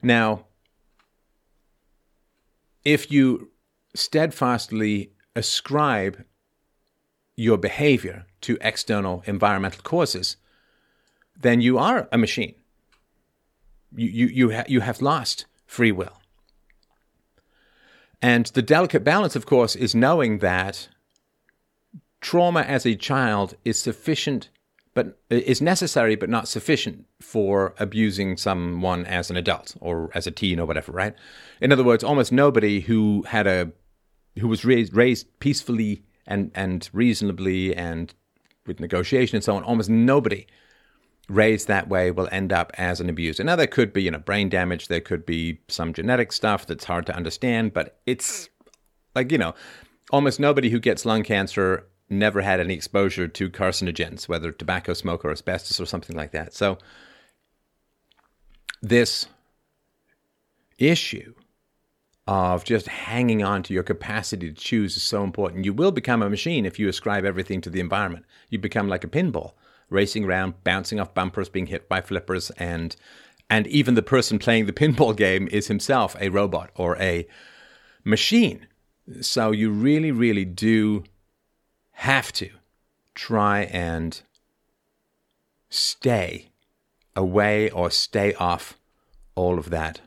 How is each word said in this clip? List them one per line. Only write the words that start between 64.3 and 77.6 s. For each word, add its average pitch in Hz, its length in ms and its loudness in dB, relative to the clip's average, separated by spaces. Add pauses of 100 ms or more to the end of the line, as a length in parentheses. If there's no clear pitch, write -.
to 78 120 -14
choose 104 360 -2
is - 60 -6
so 101 200 -2
important. 95 420 -4
You 98 80 -2
will 170 200 0
become 120 300 -2
a 101 80 -2
machine 113 360 -2
if - 120 -8
you 104 100 0
ascribe 98 360 -4
everything 92 360 -4
to 87 100 -12
the 90 100 -4
environment. 90 440 -4 (240)
You 113 100 -6
become 101 300 -2
like 92 160 -4
a 85 40 -10
pinball, 135 440 -2 (360)
racing 101 360 0
around, 92 400 -2
bouncing 95 340 -2
off 95 160 -6
bumpers, 92 340 -2
being 90 180 -6
hit - 220 -10
by 92 120 -2
flippers, 92 500 -6
and, 85 440 -8 (540)
and 107 200 4
even 131 260 4
the 110 80 6
person 120 360 2
playing 113 280 2
the 98 60 -4
pinball 123 440 4
game 95 340 2
is 104 180 -2
himself 110 520 0
a 98 80 -2
robot 90 460 -2
or 87 240 -2
a 87 280 0 (800)